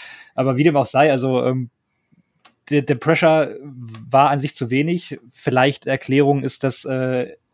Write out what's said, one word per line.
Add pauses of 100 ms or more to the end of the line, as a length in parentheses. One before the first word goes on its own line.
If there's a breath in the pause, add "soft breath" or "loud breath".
(340 loud breath)
Aber
wie
dem
auch
sei,
also,
ähm, (1000)
der,
der
Pressure
war
an
sich
zu
wenig. (140)
Vielleicht
Erklärung
ist,
dass,
äh, (180)